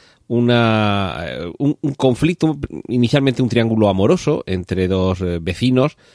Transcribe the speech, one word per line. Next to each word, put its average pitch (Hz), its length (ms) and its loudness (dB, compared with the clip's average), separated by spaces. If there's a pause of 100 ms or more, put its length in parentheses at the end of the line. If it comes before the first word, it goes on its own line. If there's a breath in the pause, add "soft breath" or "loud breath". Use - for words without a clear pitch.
(260 soft breath)
una, 110 1000 0
eh, 78 340 -8
un, 143 220 -2
un 139 140 -4
conflicto, 156 640 0 (300)
inicialmente 127 540 2
un 123 60 0
triángulo 110 400 2
amoroso 120 580 2
entre 92 420 -2
dos, 92 320 0
eh, 87 200 -4
vecinos 127 560 0 (180 soft breath)